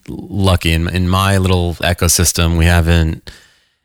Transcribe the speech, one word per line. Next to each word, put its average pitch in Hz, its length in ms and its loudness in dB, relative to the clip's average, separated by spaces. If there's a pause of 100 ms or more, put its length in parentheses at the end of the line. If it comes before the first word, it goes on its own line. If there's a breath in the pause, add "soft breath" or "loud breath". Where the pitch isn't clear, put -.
lucky 95 640 -2
in, 82 160 0
in 87 220 -2
my 98 280 2
little 92 380 0
ecosystem. 85 840 0
We 82 80 2
haven't 85 640 2 (560 loud breath)